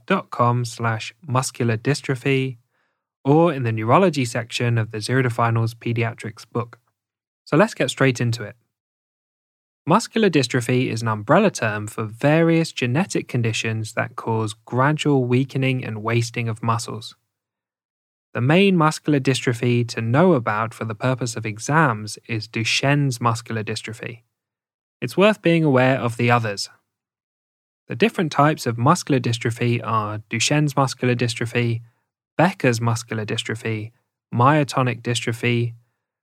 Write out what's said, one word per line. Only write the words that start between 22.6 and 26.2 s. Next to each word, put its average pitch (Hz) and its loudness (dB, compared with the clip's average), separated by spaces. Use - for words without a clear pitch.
muscular 117 -2
dystrophy. 110 -10
It's 131 -6
worth 208 2
being 170 4
aware 131 4
of 117 -2
the 120 2